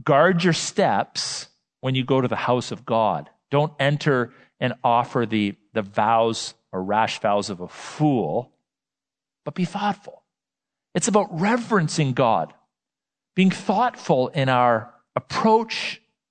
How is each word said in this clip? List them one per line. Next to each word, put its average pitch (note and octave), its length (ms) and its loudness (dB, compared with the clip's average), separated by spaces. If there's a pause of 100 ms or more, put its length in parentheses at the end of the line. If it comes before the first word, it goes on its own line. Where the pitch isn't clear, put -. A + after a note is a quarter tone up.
"Guard E3 400 4
your F3 120 4
steps - 960 -2 (320)
when C3 140 -2
you C3 100 0
go C3 160 2
to B2 80 0
the A2 80 -4
house B2 340 -2
of - 140 -12
God. G#2 440 0 (220)
Don't C#3+ 260 0
enter C3+ 540 0 (300)
and B2 120 -2 (120)
offer A#2+ 400 0
the, G#2 320 -2 (160)
the A2 80 -2
vows A2+ 720 0 (180)
or F#2 100 -6
rash G#2 380 -2
vows G#2 300 0
of F#2 100 -10
a F2+ 80 -12
fool, A#2 840 -2 (920)
but - 100 -10
be F3+ 80 -2
thoughtful." G3 600 -6 (720)
It's F3 140 -2
about F#3+ 320 2
reverencing F#3+ 720 0
God, A2+ 420 0 (800)
being F#3 180 4
thoughtful F#3 760 0
in C3+ 220 -2
our B2 440 2 (220)
approach - 840 0 (300)